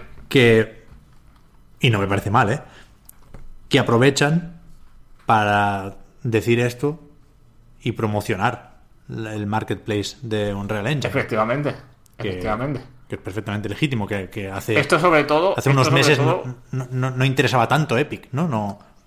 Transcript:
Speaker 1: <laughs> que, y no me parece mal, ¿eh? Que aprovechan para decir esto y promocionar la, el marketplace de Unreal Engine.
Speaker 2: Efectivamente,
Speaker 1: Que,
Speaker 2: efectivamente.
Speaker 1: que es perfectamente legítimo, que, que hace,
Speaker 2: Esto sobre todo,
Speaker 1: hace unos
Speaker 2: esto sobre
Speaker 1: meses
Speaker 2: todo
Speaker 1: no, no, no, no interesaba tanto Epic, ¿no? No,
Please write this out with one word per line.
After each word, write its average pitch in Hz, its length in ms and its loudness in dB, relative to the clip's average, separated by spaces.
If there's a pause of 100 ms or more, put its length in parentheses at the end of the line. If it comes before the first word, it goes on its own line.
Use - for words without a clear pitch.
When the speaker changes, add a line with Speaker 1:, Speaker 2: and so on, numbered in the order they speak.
Speaker 1:
<laughs> - 280 -20
que, 113 560 4 (960)
y 131 100 4
no 107 80 2
me 98 80 0
parece 98 240 -2
mal, 110 220 4
¿eh? 151 80 -2 (1080)
Que 139 100 4
aprovechan 139 840 2 (680)
para 101 720 2 (260)
decir 117 380 2
esto 135 400 -2 (840)
y 117 100 -2
promocionar 104 800 -4 (360)
la, 110 260 -10
el 104 120 -6
marketplace 104 760 -4
de 107 320 -4
Unreal 101 320 -6
Engine. 131 220 -2
Speaker 2:
Efectivamente, 120 680 -4 (440)
Speaker 1:
Que, 107 120 -6
Speaker 2:
efectivamente. 110 500 -6 (280)
Speaker 1:
que 101 80 -8
es - 40 -20
perfectamente 104 480 -8
legítimo, 110 380 -4
que, 98 240 -6
que 98 200 -8
hace, 98 280 -2
Speaker 2:
Esto 165 200 2
sobre 156 260 4
todo, 165 340 2
Speaker 1:
hace 135 120 0
unos 135 180 4
Speaker 2:
esto - 20 2
sobre 135 100 4
Speaker 1:
meses 147 180 6
Speaker 2:
todo 160 240 2 (280)
Speaker 1:
no, 131 140 -4
no, 127 60 -12
no, 131 260 -2
no 131 80 2
interesaba 131 420 2
tanto 135 320 2
Epic, 139 340 -4
¿no? 156 140 -2
No, 104 320 -4 (280)